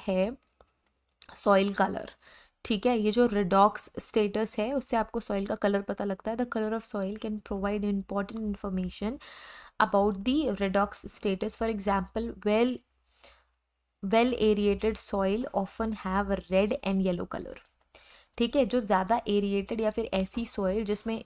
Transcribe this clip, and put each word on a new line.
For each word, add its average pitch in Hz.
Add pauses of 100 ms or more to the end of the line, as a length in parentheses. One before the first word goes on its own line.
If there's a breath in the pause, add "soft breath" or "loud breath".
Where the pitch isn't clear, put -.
है 190 (1040)
सॉइल 202
कलर। 190 (540 loud breath)
ठीक 208
है, 247
ये 214
जो 240
redox 202 (120)
स्टेटस 208
है 220
उससे 254
आपको 220
सॉइल 196
का 214
कलर 202
पता 202
लगता 202
है। 226
The 240
color 214
of 214
soil 196 (120)
can 214 (100)
provide 202
important 202
information 202 (680 loud breath)
about 196
the 262 (240)
redox 196
status। 202
For 226
example, 196 (120)
well, 226 (1300 loud breath)
well 226 (140)
aerated 208
soil 202 (160)
often 220 (100)
have 196
a 190 (100)
red 196
and 190
yellow 180
color। - (800 loud breath)
ठीक 233
है, 269
जो 247
ज़्यादा 196
एरिएटेड 202
या 214
फिर 226
ऐसी 190
सॉइल 202
जिसमें 208 (120)